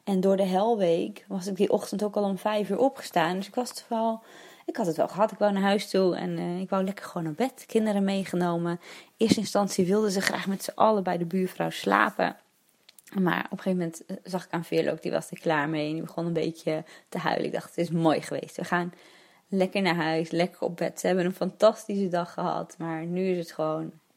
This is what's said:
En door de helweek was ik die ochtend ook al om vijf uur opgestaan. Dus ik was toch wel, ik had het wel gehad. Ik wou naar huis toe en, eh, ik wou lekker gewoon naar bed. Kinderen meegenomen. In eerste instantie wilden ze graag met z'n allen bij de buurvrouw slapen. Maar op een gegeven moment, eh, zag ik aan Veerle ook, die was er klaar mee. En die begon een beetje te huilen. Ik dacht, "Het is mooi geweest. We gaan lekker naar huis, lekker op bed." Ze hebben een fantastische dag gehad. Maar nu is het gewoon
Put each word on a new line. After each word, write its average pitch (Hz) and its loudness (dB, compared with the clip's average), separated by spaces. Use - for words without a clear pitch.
En 190 2
door 190 4
de 190 4
helweek 196 2
was 196 -6
ik 196 -4
die 190 2
ochtend 208 0
ook 202 -4
al 208 2
om 196 0
vijf 214 -2
uur 208 0
opgestaan. 185 2
Dus 196 -4
ik - -14
was 247 -4
toch - -14
wel, 226 0
ik - -6
had 226 0
het 160 0
wel - 4
gehad. 208 2
Ik 190 -14
wou 202 4
naar 196 2
huis 196 2
toe 190 4
en, 175 -4
eh, 175 -4
ik 190 -6
wou 190 0
lekker 202 -6
gewoon 175 -6
naar 156 -2
bed. 254 -4
Kinderen 214 2
meegenomen. 175 0
In 175 -4
eerste 226 4
instantie 196 0
wilden 208 2
ze 190 0
graag - -2
met 196 -4
z'n - -8
allen 214 4
bij 180 -2
de 175 -2
buurvrouw 175 -2
slapen. 196 2
Maar 180 2
op - -10
een 190 -8
gegeven 190 -2
moment, 165 -6
eh, 190 -12
zag 180 -6
ik - -12
aan 170 -4
Veerle - 0
ook, 165 -6
die - -4
was - -4
er - -12
klaar 151 0
mee. 151 -2
En 156 -4
die 160 -4
begon 165 -6
een 170 -2
beetje 160 -2
te - -10
huilen. - -2
Ik - -4
dacht, - -6
"Het - -10
is 170 -2
mooi 160 2
geweest. - -8
We 175 -6
gaan 175 -2
lekker 196 0
naar 170 2
huis, 160 0
lekker 175 0
op 175 -2
bed." - -4
Ze - -2
hebben 180 4
een 185 0
fantastische 202 2
dag 175 -2
gehad. 170 -4
Maar 165 -6
nu 185 -2
is 180 0
het 170 -8
gewoon 156 -4